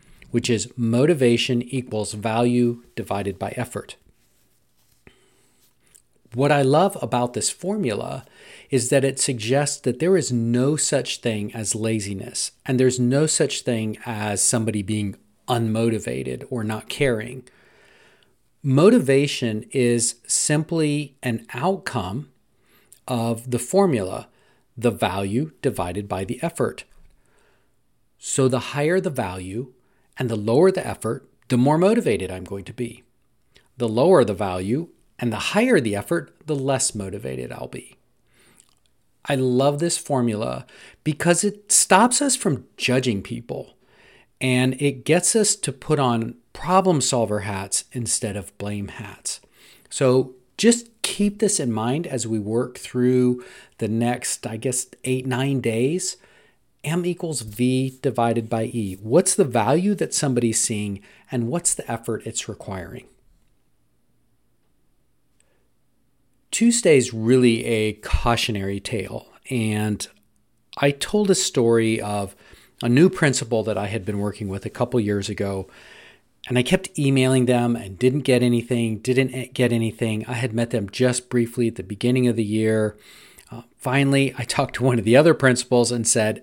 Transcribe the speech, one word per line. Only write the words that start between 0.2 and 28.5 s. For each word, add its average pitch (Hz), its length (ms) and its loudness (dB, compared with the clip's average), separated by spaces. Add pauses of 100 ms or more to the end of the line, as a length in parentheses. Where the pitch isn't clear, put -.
which 123 200 -2
is 110 260 -2
motivation 120 840 2
equals 113 500 -6
value 120 720 0 (140)
divided 101 420 -6
by - 180 -6
effort. - 380 -8 (2500)
What 139 160 2
I 143 120 4
love 156 380 4
about 120 340 -2
this 104 160 -4
formula 170 720 -6 (440)
is 123 200 0
that 139 160 4
it 135 160 -2
suggests 131 640 -2
that 123 180 -2
there 185 160 4
is 143 160 -2
no 120 420 2
such 143 440 -2
thing 107 360 -4
as 110 220 -6
laziness, 104 760 -4 (160)
and 127 140 2
there's 127 180 4
no 135 300 2
such 147 320 -2
thing 110 440 -4
as 107 380 -4
somebody 110 400 0
being 101 320 -4 (320)
unmotivated 117 1040 -2
or 117 140 -6
not 110 240 -6
caring. 123 560 -4 (1160)
Motivation 139 1120 4
is 120 460 2 (100)
simply 151 960 0
an 117 320 -4
outcome 135 760 -4 (760)
of 117 460 -2
the 120 80 0
formula, 117 640 0 (500)
the 117 140 0
value 101 640 -2 (100)
divided 101 460 -4
by 95 160 -4
the - 180 -8
effort. - 400 -4 (1400)
So - 300 0
the 127 100 0